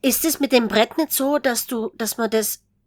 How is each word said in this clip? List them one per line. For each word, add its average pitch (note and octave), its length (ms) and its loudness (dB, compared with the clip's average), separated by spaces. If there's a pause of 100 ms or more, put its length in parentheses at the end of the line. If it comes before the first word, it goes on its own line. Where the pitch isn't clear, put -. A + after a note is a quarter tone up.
ist C4+ 240 0
es D#4 140 0
mit C#4 120 0
dem A#3 160 4
Brett - 300 2
nicht D#4 160 0
so, C#4 240 0
dass B3 300 -2
du, A3+ 280 -4
dass A3 220 -6
man A3+ 140 0
das A3 320 -2 (240)